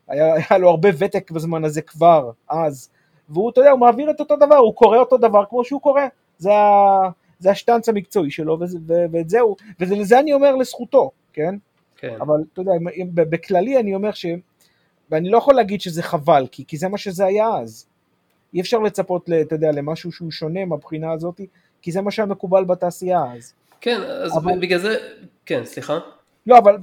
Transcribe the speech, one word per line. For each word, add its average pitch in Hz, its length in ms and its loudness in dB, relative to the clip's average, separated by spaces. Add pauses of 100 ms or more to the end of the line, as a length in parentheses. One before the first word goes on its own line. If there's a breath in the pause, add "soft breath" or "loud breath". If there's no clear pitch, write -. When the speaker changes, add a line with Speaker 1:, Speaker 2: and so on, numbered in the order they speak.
Speaker 1:
היה, 156 260 0
היה 180 240 2
לו 180 120 4
הרבה 165 180 2 (100)
ותק 196 320 -4
בזמן 160 340 -6
הזה 151 180 -6
כבר, 156 480 2 (180)
אז, 151 420 -6 (380)
והוא, 190 220 -4
אתה 254 100 4
יודע, 285 100 8
הוא 262 100 4
מעביר 240 300 4
את 302 100 -4
אותו 294 160 0
דבר, 294 200 6
הוא 226 180 6
קורא 226 240 6
אותו 254 180 4
דבר 208 340 4
כמו 240 140 -2
שהוא 277 160 -8
קורא, 285 220 2 (360)
זה 190 140 0
ה-, 202 580 4 (280)
זה 185 120 0
השטנץ 226 380 0
המקצועי 190 420 -2
שלו, 160 300 -4
וזה, 180 260 -8
ו-, 170 260 0
ואת 165 180 -4
זה 233 100 0
הוא, 226 160 0 (240 loud breath)
ולזה 202 400 2
אני 302 120 0
אומר 277 240 2
לזכותו, 247 540 -2 (220)
כן? 160 220 -6 (420)
Speaker 2:
כן. 120 240 -14
Speaker 1:
אבל, 151 220 -2 (100)
אתה 190 80 -12
יודע, 185 200 -2
אם, 170 80 -6
אם, 180 260 -10
ב-, 160 160 0
בכללי 196 480 -2
אני 202 160 -2
אומר 202 180 -4
ש-, - 140 -12 (840)
ואני 165 200 -4
לא 226 80 4
יכול 277 160 4
להגיד 208 260 0
שזה 165 220 -8
חבל, 147 500 0
כי, 135 120 -18
כי 156 120 -14
זה 180 120 -6
מה 202 100 -8
שזה 190 260 -6
היה 208 240 0
אז. 120 380 -8 (680)
אי 175 60 -4
אפשר 220 180 -2
לצפות 185 500 -4
ל-, 165 120 0
אתה 156 140 -4
יודע, 156 180 0
למשהו 147 400 -8
שהוא 165 180 -14
שונה 170 340 -8
מהבחינה 160 480 -8
הזאת, 170 280 -8 (420)
כי 170 100 -8
זה 190 80 -4
מה 202 100 -4
שהיה 214 160 -4
מקובל 190 380 0
בתעשייה 180 580 -4 (140)
אז. 120 160 -20 (280)
Speaker 2:
כן, 233 200 -6 (240)
אז 165 140 -4
Speaker 1:
אבל 180 180 -2
Speaker 2:
ב-, 175 40 -8
בגלל 175 180 -2
זה... 208 180 -4 (500)
כן, 123 180 -6
סליחה. 139 340 -10 (500)
Speaker 1:
לא, 240 100 8
אבל, 202 240 6